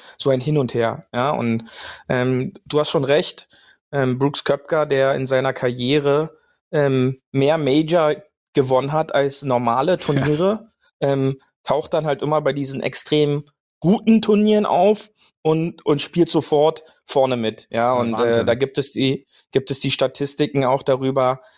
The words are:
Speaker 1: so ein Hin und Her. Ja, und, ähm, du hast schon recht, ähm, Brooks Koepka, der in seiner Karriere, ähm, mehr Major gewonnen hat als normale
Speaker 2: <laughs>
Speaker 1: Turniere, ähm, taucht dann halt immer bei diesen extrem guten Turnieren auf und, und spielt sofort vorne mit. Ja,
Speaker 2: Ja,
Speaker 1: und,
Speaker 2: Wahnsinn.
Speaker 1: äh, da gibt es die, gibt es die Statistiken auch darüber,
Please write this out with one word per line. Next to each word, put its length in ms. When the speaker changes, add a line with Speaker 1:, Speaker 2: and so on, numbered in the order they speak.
Speaker 1:
so 120
ein 100
Hin 180
und 160
Her. 400
Ja, 160
und, 360
ähm, 460
du 140
hast 100
schon 140
recht, 420
ähm, 260
Brooks 240
Koepka, 420
der 300
in 140
seiner 240
Karriere, 840
ähm, 480
mehr 260
Major 600
gewonnen 380
hat 240
als 280
normale 540
Speaker 2:
<laughs> 20
Speaker 1:
Turniere, 680
ähm, 360
taucht 320
dann 100
halt 160
immer 200
bei 120
diesen 280
extrem 640
guten 440
Turnieren 440
auf 440
und, 440
und 140
spielt 300
sofort 520
vorne 300
mit. 340
Ja, 240
Speaker 2:
Ja, 60
Speaker 1:
und, 140
Speaker 2:
Wahnsinn. 280
Speaker 1:
äh, 20
da 120
gibt 220
es 120
die, 340
gibt 180
es 80
die 140
Statistiken 720
auch 180
darüber, 600